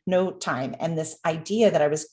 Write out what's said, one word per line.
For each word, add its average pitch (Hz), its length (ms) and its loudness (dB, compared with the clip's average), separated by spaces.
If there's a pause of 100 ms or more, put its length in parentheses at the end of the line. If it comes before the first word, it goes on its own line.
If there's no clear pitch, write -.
no 185 240 2
time. 131 480 -6
And 165 180 -4
this 156 260 0
idea 185 460 2
that 170 120 0
I 147 40 4
was 151 260 -2